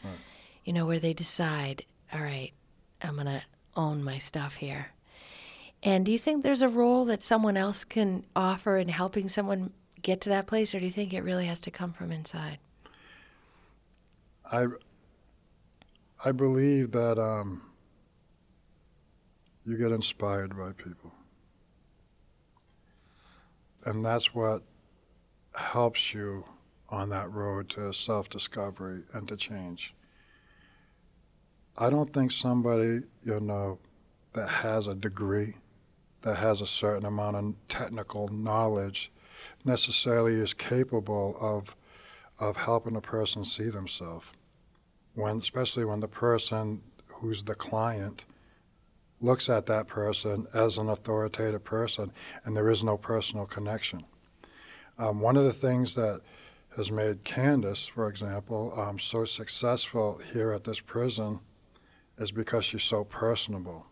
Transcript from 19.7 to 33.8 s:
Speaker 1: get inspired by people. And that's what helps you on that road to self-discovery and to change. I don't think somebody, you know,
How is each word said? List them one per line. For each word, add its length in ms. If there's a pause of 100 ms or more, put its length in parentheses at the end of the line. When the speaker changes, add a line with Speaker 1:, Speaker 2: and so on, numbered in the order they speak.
Speaker 1:
get 140
inspired 640
by 140
people. 420 (2750)
And 180
that's 300
what 300 (920)
helps 580
you 320 (440)
on 200
that 220
road 400
to 220
self-discovery 1080 (100)
and 140
to 100
change. 560 (1800)
I 140
don't 200
think 200
somebody, 720 (220)
you 160
know, 380 (560)